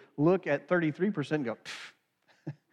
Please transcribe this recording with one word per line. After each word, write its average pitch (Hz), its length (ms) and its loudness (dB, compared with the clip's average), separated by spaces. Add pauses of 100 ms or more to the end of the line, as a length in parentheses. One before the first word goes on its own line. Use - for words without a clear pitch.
(160)
look 175 320 4
at 143 220 -2
thirty-three 175 420 2
percent 151 340 -2
and - 0 -
go, 110 200 -4
"Pfft, - 880 -16 (200)